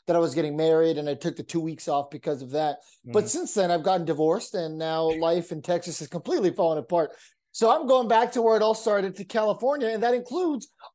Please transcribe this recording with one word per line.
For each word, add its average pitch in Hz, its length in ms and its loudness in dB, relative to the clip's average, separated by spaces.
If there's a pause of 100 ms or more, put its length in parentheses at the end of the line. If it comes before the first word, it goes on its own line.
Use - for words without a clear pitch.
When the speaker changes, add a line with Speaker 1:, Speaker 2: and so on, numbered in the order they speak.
Speaker 1:
that 170 120 2
I - 20 6
was 156 160 0
getting 151 220 -2
married 160 400 4
and 147 100 -4
I 143 60 -2
took 156 240 -6
the 151 60 -10
two 165 180 -4
weeks 156 260 -8
off 143 220 -2
because 147 320 -6
of 127 100 -14
that. 147 280 -2 (260)
But 127 140 2
Speaker 2:
Mm-hmm. 214 80 0
Speaker 1:
since 339 260 -4
then, 185 180 2
I've 170 120 0
gotten 185 220 2
divorced, 160 480 0
and 160 240 -6
now 160 340 0
life 170 420 0
in 156 80 -10
Texas 170 400 -4
is 151 80 -14
completely 190 420 -2
falling 165 260 0
apart. 170 340 -2 (420)
So 226 180 4
I'm 302 160 0
going 247 220 4
back 233 240 4
to 247 80 0
where 226 160 4
it 208 40 2
all 214 140 2
started, 202 400 0
to 202 80 -12
California, 220 640 0
and 220 160 -2
that 240 100 2
includes 269 540 -4 (280)